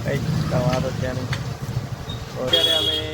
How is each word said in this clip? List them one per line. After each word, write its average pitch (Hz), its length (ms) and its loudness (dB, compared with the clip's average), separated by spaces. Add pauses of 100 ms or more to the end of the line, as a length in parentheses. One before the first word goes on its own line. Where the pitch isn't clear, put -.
કંઈ 139 160 0 (320)
કરવાના 127 340 4
તો 131 40 0 (120)
છે 127 160 0
નહીં. 123 100 -2 (1040)
તો 127 140 -6
અત્યારે - 320 2
અમે - 180 2 (180)